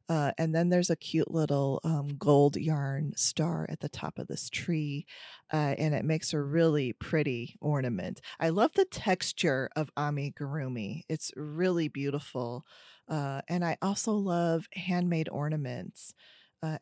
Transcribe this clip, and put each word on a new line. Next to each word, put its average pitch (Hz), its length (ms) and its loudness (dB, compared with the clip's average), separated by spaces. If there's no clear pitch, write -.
Uh, 147 280 2
and 160 180 0
then 170 140 4
there's 180 220 4
a 165 60 4
cute - 340 0
little, 143 540 2
um, 147 240 0
gold 143 380 6
yarn 143 600 0
star 156 540 0
at 156 100 -8
the 147 80 -6
top - 300 -8
of - 80 -6
this - 240 -6
tree, 151 560 -2
uh, 151 260 2
and 151 160 2
it - 100 0
makes 156 300 0
a 147 80 0
really 147 500 4
pretty 131 720 -2
ornament. 123 580 -2
I 165 120 2
love 208 240 4
the 392 100 6
texture 156 920 0
of 151 200 -2
amigurumi. 139 1160 -4
It's - 280 -4
really 160 520 0
beautiful. 139 800 -4
Uh, 139 400 -4
and 175 160 -2
I 165 160 -2
also 202 320 0
love 170 640 2
handmade 175 560 0
ornaments. 147 800 -4
Uh, 156 200 -4